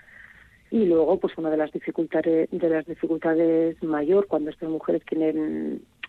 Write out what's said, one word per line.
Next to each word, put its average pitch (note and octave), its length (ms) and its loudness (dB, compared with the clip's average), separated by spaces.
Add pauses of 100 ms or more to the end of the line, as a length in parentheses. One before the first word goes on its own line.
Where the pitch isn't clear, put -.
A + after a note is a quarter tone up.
(680)
Y A3 160 2
luego, E3 340 4
pues, F#3 180 -4
una D#3+ 120 -4
de D#3 80 0
las D3+ 140 -2
dificultades, D#3+ 800 0
de E3+ 180 0
las D#3+ 160 0
dificultades E3 960 0
mayor D#3+ 460 2
cuando D3+ 240 -2
estas D#3+ 180 -8
mujeres D#3+ 340 -2
quieren D#3 800 -2 (280)